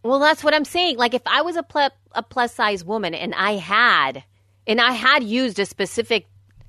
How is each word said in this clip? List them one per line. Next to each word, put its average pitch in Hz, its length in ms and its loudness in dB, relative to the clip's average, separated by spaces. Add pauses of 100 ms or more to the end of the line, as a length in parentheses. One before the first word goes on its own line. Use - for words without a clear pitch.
Well, 254 160 2
that's 302 240 4
what 294 120 2
I'm 302 100 2
saying. 349 320 -2
Like, 240 180 0
if 240 120 -2
I 254 160 2
was 339 140 -4
a 330 60 -4
pl-, 285 280 -2 (220)
a 233 120 -6
plus 240 300 -4
size 208 300 -2
woman 190 300 -6
and 196 220 -8
I 196 160 0
had, 175 720 2 (420)
and 220 140 0
I 247 120 2
had 254 300 2
used 220 380 -2
a 196 60 0
specific 220 600 -4 (420)